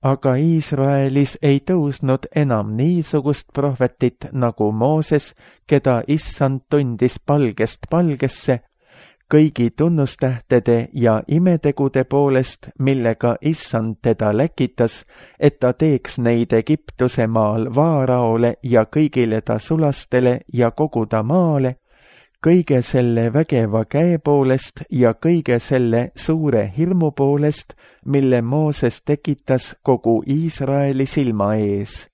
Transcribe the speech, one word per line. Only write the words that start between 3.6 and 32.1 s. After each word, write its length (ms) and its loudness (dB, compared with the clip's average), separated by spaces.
nagu 400 -2
Mooses, 640 0
keda 400 2
Issand 540 -2
tundis 480 0
palgest 720 -2
palgesse, 680 -2
kõigi 420 4
tunnustähtede 1160 0
ja 340 0
imetegude 800 0
poolest, 760 -2
millega 600 0
Issand 600 -4
teda 340 0
läkitas, 680 -2
et 180 2
ta 140 2
teeks 460 -2
neid 340 0
Egiptuse 720 -2
maal 480 0
Vaaraole 880 0
ja 240 2
kõigile 560 0
ta 160 -4
sulastele 840 0
ja 180 2
kogu 360 -2
ta 160 -2
maale, 540 0
kõige 360 4
selle 500 0
vägeva 520 0
käe 340 0
poolest 720 0
ja 220 4
kõige 460 0
selle 580 0
suure 600 0
hirmu 340 0
poolest, 640 -2
mille 360 2
Mooses 600 -2
tekitas 800 -4
kogu 440 0
Iisraeli 800 -2
silma 500 -2
ees. 580 -4